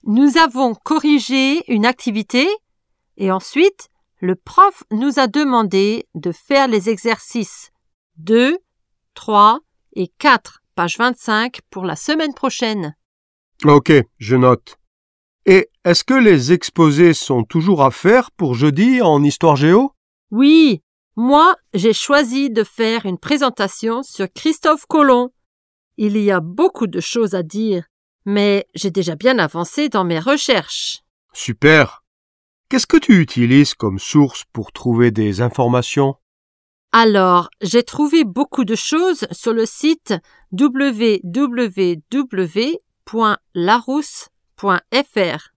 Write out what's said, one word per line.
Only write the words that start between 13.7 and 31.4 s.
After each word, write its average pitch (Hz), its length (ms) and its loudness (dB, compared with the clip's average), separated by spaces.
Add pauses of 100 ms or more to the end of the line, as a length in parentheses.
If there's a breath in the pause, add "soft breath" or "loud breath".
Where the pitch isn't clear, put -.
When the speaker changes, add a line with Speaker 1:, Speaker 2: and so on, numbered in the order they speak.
Speaker 2:
je 120 180 -2
note. 127 420 2 (680)
Et 190 240 4 (140)
est-ce 175 200 2
que 254 100 0
les 175 380 4
exposés 165 600 2
sont 120 300 -2
toujours 165 380 0
à 135 80 4
faire 226 400 0
pour 135 240 -4
jeudi 170 480 2
en 151 200 4
histoire 147 340 2
géo ? 180 360 2 (380)
Speaker 1:
Oui, 277 520 4 (340)
moi, 294 380 2 (200)
j'ai 208 180 2
choisi 277 580 0
de 214 140 -2
faire 226 420 -4
une 180 120 -6
présentation 247 840 -4
sur 196 300 -10
Christophe 311 540 -2
Colomb. 254 440 2 (680)
Il 208 200 -2
y 202 140 0
a 185 100 0
beaucoup 220 460 -4
de 175 140 -8
choses 220 340 -4
à 180 80 -4
dire, 190 420 -6 (400)
mais 202 500 0
j'ai 180 160 -6
déjà 165 260 -4
bien 247 220 0
avancé 175 500 -4
dans 202 160 -2
mes 170 140 -4
recherches. - 840 -4 (320)
Speaker 2:
Super. 143 680 2 (640)